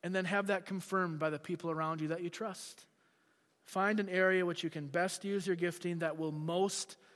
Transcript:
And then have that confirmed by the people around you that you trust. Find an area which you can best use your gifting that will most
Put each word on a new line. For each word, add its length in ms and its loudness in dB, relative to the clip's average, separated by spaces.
And 100 -4
then 120 2
have 220 2
that 180 0
confirmed 520 0
by 120 2
the 80 -2
people 320 -4
around 320 -2
you 60 0
that 140 -2
you 60 -4
trust. 560 -8
Find 340 2
an 120 -2
area 340 6
which 180 -2
you 60 0
can 180 -4
best 380 0
use 220 0
your 100 2
gifting 440 -2
that 180 -2
will 120 -2
most 680 0